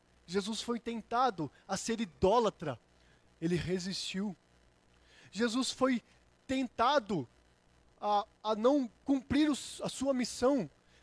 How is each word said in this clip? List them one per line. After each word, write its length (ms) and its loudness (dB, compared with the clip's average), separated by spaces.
Jesus 360 -4
foi 180 -4
tentado 720 -2
a 80 -4
ser 240 -4
idólatra, 800 2
ele 160 0
resistiu. 760 -4
Jesus 400 -2
foi 320 0
tentado 840 0
a, 260 0
a 140 0
não 340 2
cumprir 460 2
os, 320 -6
a 60 -4
sua 260 -2
missão, 560 0